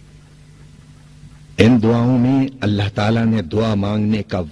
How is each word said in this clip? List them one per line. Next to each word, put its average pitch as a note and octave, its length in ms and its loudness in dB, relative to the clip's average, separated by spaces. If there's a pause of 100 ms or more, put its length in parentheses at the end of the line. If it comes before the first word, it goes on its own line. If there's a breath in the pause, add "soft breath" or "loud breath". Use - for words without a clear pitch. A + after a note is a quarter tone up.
(1600)
ان A2+ 260 4
دعاؤں A#2 360 2
میں C3+ 280 2 (140)
اللہ G2+ 220 0 (120)
تعالیٰ A2+ 300 0
نے A2+ 160 0
دعا G#2+ 320 -2
مانگنے G#2 500 -2
کا F#2+ 180 -6 (100)